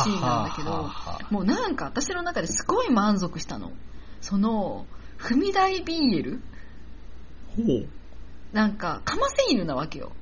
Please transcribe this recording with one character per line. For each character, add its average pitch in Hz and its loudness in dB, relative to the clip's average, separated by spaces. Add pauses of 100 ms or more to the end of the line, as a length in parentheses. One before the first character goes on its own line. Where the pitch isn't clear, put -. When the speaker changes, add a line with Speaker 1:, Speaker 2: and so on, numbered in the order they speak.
Speaker 1:
シ 117 4
ー 185 2
ン - 0
な 120 2
ん 95 -2
だ - -6
け 151 -4
ど、 156 -2
Speaker 2:
は 95 0
あ 90 -2
は - -4
あ - -6
は - -8
あ - -4
は - -6
あ。 - -2
Speaker 1:
も 202 2
う 180 2
な 403 4
ん 320 0
か 151 -4
私 185 -2
の 349 -2
中 349 -2
で 165 0
す - -2
ご 453 4
い 440 0
満 208 6
足 175 -2
し - -4
た 123 -8
の。 87 -8 (480)
そ 196 0
の、 208 2 (320)
踏 240 2
み 392 4
台 381 4
ビ 302 4
ー 156 4
エ - 0
ル？ - -4 (1160)
Speaker 2:
ほ 226 2
う。 139 2 (640)
Speaker 1:
な 214 6
ん 208 0
か、 165 -4
か - -2
ま 539 4
せ 554 2
犬 196 2
な 143 -2
わ 143 -2
け - -8
よ。 - -10